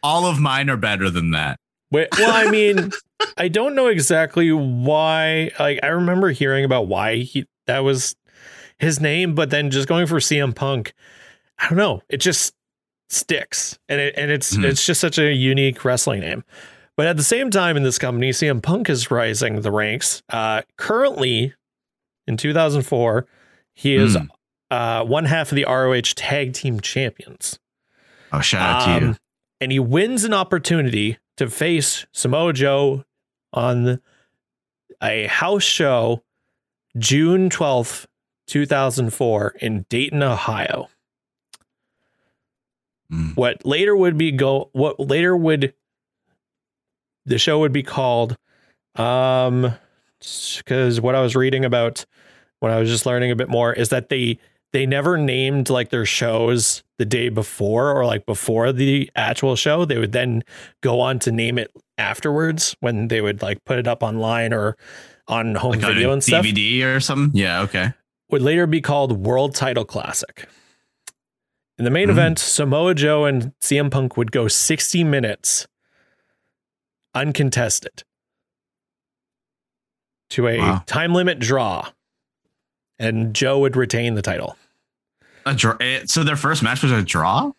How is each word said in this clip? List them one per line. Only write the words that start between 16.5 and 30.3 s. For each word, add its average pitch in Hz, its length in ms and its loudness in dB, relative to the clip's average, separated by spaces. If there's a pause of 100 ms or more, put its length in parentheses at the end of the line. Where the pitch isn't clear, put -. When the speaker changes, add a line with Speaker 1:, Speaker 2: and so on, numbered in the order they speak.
Speaker 2:
But 151 80 0
at 170 120 2
the 147 60 0
same 240 280 0
time, 175 260 2
in 139 60 2
this 127 160 0
company, 123 340 -2
C 151 140 0
M 123 140 0
Punk 202 280 -2
is 123 220 -2
rising 110 500 0
the 107 100 -2
ranks. 107 560 -2
Uh, 110 360 -2 (120)
currently, 139 800 0 (720)
in 117 100 -2
two 143 160 -2
thousand 151 300 2
four, 120 460 0 (480)
he 139 200 0
is, 110 220 6
Speaker 1:
Mm. 73 100 -4 (420)
Speaker 2:
uh, 117 360 -2
one 143 180 0
half 156 300 0
of - 20 0
the 139 80 2
R 131 240 2
O 131 60 4
H 120 220 0
Tag 139 380 -4
Team 117 280 -4
Champions. - 760 -6 (760)
Speaker 1:
Oh, - 80 -2
shout 92 200 0 (200)
out 123 40 2 (140)
to - 60 -
you. 117 60 0
Speaker 2:
Um, 110 60 -4 (440)
and 131 100 -4
he 135 80 2
wins 196 460 0
an 214 80 0